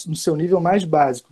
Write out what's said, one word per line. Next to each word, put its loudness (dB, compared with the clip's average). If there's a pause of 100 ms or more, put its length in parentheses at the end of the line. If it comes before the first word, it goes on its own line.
no -8
seu -2
nível 0
mais 2
básico 0